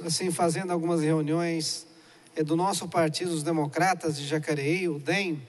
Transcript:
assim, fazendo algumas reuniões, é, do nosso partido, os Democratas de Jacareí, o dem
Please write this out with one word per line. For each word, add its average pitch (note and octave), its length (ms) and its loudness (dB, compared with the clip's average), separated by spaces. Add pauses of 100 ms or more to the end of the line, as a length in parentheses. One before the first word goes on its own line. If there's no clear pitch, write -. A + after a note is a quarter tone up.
assim, F3 260 0
fazendo F3+ 400 2
algumas E3+ 300 2
reuniões, D#3+ 840 0 (500)
é, D#3+ 80 0
do D#3 120 2
nosso F#3 320 0
partido, E3+ 440 0
os D3+ 120 -2
Democratas D#3+ 720 0
de C#3 80 -6
Jacareí, D#3 640 0
o D3 100 -2
dem D#3+ 520 -2